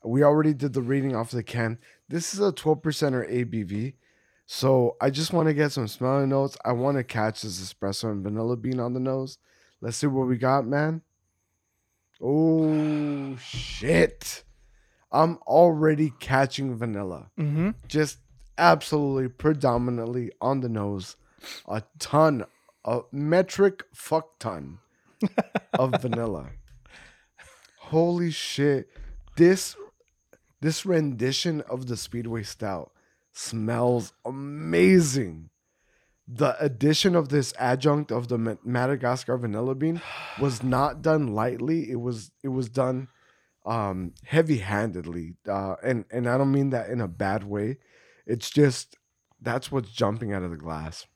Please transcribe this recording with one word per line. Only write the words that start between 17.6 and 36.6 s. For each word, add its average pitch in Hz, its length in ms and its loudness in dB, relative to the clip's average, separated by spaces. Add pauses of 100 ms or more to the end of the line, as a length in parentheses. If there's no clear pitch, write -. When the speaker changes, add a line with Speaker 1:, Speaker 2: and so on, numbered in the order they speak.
Speaker 1:
Just 151 320 -2 (400)
absolutely 147 680 4
predominantly 123 1120 0
on 135 200 0
the 123 80 -2
nose. 101 480 -4 (520)
A 107 160 -6 (160)
ton, 147 440 4 (400)
a 117 180 -2 (100)
metric 175 720 2 (100)
fuck - 460 -4
ton 82 400 -8 (480)
Speaker 2:
<laughs> - 500 -4
Speaker 1:
of 127 240 2
vanilla. 113 480 -4 (1300)
Holy 170 540 0
shit. 139 560 0 (480)
This, 185 400 6 (840)
this 156 240 -2
rendition 151 800 0
of 127 240 -8
the 120 100 -4
Speedway 117 460 -8
Stout 98 480 -8 (420)
smells 113 800 -2 (140)
amazing. 143 1200 2 (800)
The 123 320 0